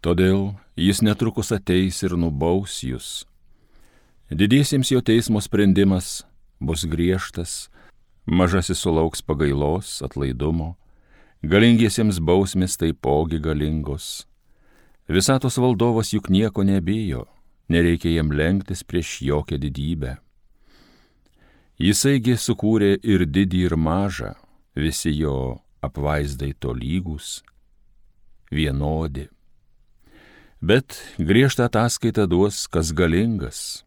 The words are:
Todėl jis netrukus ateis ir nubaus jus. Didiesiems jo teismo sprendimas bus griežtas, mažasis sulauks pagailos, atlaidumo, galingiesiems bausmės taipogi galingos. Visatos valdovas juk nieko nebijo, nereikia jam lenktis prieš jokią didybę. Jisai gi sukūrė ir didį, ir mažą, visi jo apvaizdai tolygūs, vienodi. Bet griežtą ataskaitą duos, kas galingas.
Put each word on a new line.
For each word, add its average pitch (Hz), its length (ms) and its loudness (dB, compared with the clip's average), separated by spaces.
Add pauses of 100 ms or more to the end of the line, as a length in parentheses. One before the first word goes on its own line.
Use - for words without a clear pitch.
Todėl 95 540 2 (180)
jis 92 260 2
netrukus 110 540 0
ateis 95 480 0
ir 87 160 -2
nubaus 85 640 -2
jus. - 400 -10 (1040)
Didiesiems 123 640 2
jo 127 80 4
teismo 113 400 2
sprendimas 98 840 2 (340)
bus 78 240 -4
griežtas, 87 880 -4 (580)
mažasis 87 560 2
sulauks 80 400 0
pagailos, 73 800 -2
atlaidumo, 71 720 -4 (680)
galingiesiems 107 760 4
bausmės 92 560 2
taipogi 78 600 0
galingos. 76 880 -4 (800)
Visatos 127 540 2
valdovas 113 520 2
juk 101 200 -4
nieko 101 320 2
nebijo, 95 600 -2 (440)
nereikia 85 460 2
jam 76 180 0
lenktis 92 500 -2
prieš - 380 -6
jokią 71 400 -2
didybę. 71 540 -4 (1600)
Jisai 135 460 2
gi 120 160 2
sukūrė 104 640 2
ir 95 240 2
didį, 90 400 2
ir 82 80 0
mažą, 80 580 -2 (420)
visi 78 360 -2
jo 67 480 -2 (240)
apvaizdai 71 720 -4
tolygūs, 73 880 -6 (1080)
vienodi. 73 760 -4 (1300)
Bet 110 360 0 (220)
griežtą 120 480 2
ataskaitą 110 640 0
duos, 98 400 2
kas 80 240 -2
galingas. 90 920 -2